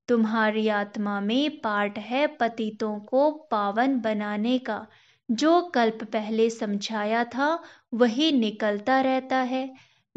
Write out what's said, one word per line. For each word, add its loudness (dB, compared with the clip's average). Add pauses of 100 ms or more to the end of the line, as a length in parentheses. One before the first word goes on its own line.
तुम्हारी 2
आत्मा -2
में 0
पाठ -2
है 0
पतितों -4
को 2
पावन 0
बनाने 0
का। -6 (440)
जो 4
कल्प 0
पहले 0
समझाया -2
था, -2 (300)
वही 2
निकलता 0
रहता 0
है। -2 (440)